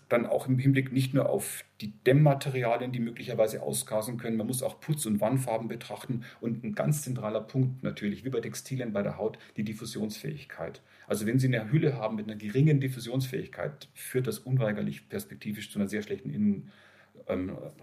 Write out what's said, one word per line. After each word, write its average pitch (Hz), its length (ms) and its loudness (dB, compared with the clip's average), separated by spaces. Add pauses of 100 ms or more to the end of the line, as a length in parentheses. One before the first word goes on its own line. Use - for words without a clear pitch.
dann 117 180 4
auch - 200 0
im 131 140 4
Hinblick 135 320 4
nicht 131 200 2
nur 135 160 4
auf - 360 -4 (160)
die 104 100 -8 (160)
Dämmmaterialien, 131 840 4
die 120 80 -2
möglicherweise 113 640 0
ausgasen 110 540 -2
können. 113 200 -2
Man 107 100 0
muss 127 160 -2
auch - 160 -4
Putz- - 280 -2
und 104 140 2
Wandfarben 113 460 2
betrachten. 110 560 -6 (180)
Und 117 220 -2
ein 104 140 -4
ganz 147 260 2
zentraler 110 380 -2
Punkt 127 420 0
natürlich, 101 420 -4
wie 127 40 -4
bei 131 100 -2
Textilien, 117 540 -6
bei 101 100 0
der 101 160 -2
Haut, 107 200 -2 (180)
die 107 80 -2
Diffusionsfähigkeit. 107 1160 -8 (260)
Also 104 180 0
wenn 123 140 4
Sie 131 80 2
eine 110 240 0
Hülle 151 240 4
haben 110 180 -4
mit 104 140 -6
einer 107 80 -8
geringen 131 420 4
Diffusionsfähigkeit, 127 1120 -4
führt - 360 -4
das 104 100 -2
unweigerlich 104 720 0
perspektivisch 104 640 -8
zu 104 80 -2
einer 98 80 2
sehr 104 140 -2
schlechten - 280 -6
Innen-, 104 400 0 (560)
ähm, 92 320 -4 (240)